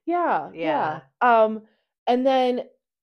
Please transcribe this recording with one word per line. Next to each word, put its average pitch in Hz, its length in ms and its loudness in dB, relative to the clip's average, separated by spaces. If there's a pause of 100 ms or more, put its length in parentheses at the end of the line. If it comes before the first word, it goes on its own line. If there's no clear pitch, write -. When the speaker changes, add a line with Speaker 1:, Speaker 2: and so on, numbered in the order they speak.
Speaker 1:
Yeah, 277 480 -2
Speaker 2:
Yeah. 247 480 -4 (200)
Speaker 1:
yeah. 233 220 4
Um, 220 200 -2 (440)
and 247 180 0
then 254 360 0 (420)